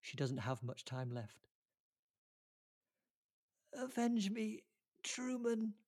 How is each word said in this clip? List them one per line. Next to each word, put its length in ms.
She 160
doesn't 220
have 240
much 220
time 260
left. 360
Avenge 580
me, 320
Truman 720